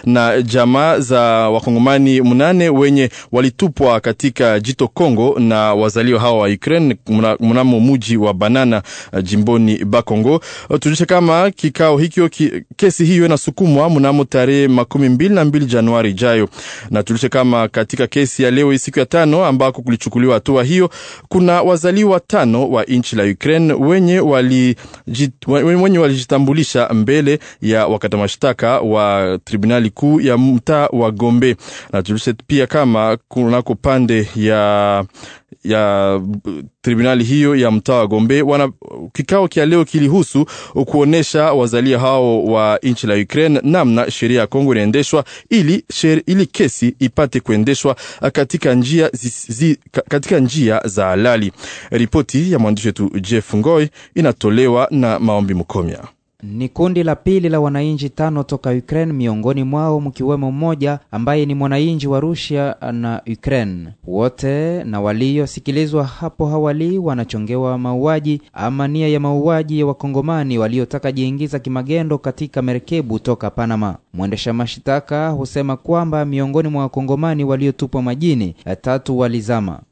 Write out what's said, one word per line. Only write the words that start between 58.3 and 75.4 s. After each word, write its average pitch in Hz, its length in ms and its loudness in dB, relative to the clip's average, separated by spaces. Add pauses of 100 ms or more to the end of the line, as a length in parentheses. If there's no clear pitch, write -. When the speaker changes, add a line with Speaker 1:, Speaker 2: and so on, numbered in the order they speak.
Speaker 2:
toka 135 280 -6
Ukraine, 156 420 -4
miongoni 123 520 -2
mwao 151 360 -2
mkiwemo 139 520 -4
mmoja 143 460 -4 (120)
ambaye 139 360 -2
ni 143 80 -4
mwananchi 143 540 -2
wa 135 120 0
Russia 147 560 -4 (160)
na 117 280 -6 (120)
Ukraine. 104 560 -4 (180)
Wote 135 800 -4
na 104 160 -6
waliosikilizwa 139 1040 -2
hapo 156 440 -8
awali 156 500 -2
wanachongewa 127 800 -4
mauaji 147 640 -2 (100)
ama 135 360 -4
nia 156 200 -2
ya 147 120 0
mauaji 151 600 -2
ya 147 60 0
wakongomani 139 720 -4
waliotaka 123 540 -4
jiingiza 139 460 -4
kimagendo 139 600 -4
katika 135 440 -8
merikebu 123 560 -4
toka 110 320 -4
Panama. 110 460 -4 (180)
Mwendesha 101 380 -6
mashtaka 139 760 -4
husema 139 480 -6